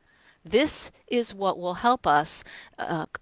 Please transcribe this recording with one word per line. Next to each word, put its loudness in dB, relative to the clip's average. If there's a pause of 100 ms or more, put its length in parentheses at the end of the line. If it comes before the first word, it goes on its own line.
(440)
This 2 (160)
is -2
what -2
will -4
help 2
us, 2 (360)
uh, -4 (140)